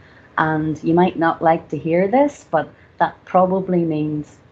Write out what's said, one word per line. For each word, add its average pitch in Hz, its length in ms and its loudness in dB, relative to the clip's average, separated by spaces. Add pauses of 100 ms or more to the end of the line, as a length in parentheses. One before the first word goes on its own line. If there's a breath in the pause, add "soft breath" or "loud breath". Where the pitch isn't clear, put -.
(380 loud breath)
And 156 460 -2
you 165 100 0
might 175 240 2
not 165 240 -2
like 165 280 0
to 156 80 -8
hear 165 300 0
this, 277 420 0
but 151 200 -2 (280 soft breath)
that - 280 -2
probably 185 600 2
means 151 520 -6 (140)